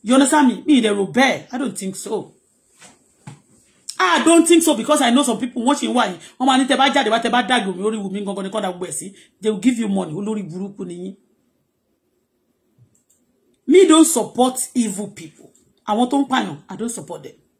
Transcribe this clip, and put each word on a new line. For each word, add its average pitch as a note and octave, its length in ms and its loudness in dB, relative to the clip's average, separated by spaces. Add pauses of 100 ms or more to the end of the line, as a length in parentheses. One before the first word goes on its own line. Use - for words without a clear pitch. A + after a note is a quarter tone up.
You A3 120 0
understand C#4 340 4
me? G#3+ 60 0 (120)
Mi C#4 140 6
ì - 20 -2
dẹ̀ G#3 140 0
rò G3 160 -2
bẹ́ẹ̀. A3+ 280 2 (120)
I B3 60 -8
don't A#3+ 200 -6
think F#3+ 180 -8
so. G3+ 360 -10 (1700)
I E4+ 260 2
don't E4 220 6
think E4+ 160 6
so D4+ 120 2
because D4 280 0
I A#3+ 80 4
know B3 120 4
some A#3 160 -2
people B3 240 -8
wọ́n C#4 140 2
ṣì B3 120 -4
ń A3+ 60 -4
wà A#3 140 2
yìí. F3 80 -10 (220)
Wọ́n C4 80 0
máa C4 120 4
ní C4+ 80 4
tẹ́ C4+ 100 0
bá C4+ 120 2
jáde B3+ 220 0
wá, A3+ 100 0
tẹ́ A#3 100 -2
bá B3 120 2
dàgbà A#3+ 280 0
omi F#3 120 -8
orí A3 160 -2
Wùmí G3 260 -8
gangan G3 200 -6
ní F#3+ 60 -8
kọ́dà G3 220 -4
gbogbo F3 140 -10
ẹ̀ D#3 60 -12
sí. G3 200 -12 (280)
They G#3+ 100 -2
will G3+ 100 -6
give B3 180 0
you A3 100 -2
money. F3+ 260 -4
Olórí G#3 280 -6
burúkú F#3 440 -12
ni F3 80 -12
yín. F#3+ 200 -12 (2500)
Me F4+ 200 8
don't D#4+ 200 6
support B3 500 -2 (180)
evil G#3 340 -4
people. - 420 -20 (360)
Àwọn G#3+ 220 0
tó C#4 100 -2
ń C4+ 100 -2
pààyàn, F#3+ 280 -4 (120)
I F#3 80 -14
don't A#3 160 -8
support - 300 -14
them. - 120 -20 (260)